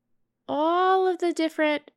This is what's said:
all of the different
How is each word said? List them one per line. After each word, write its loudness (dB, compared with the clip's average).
all 0
of -2
the -2
different -2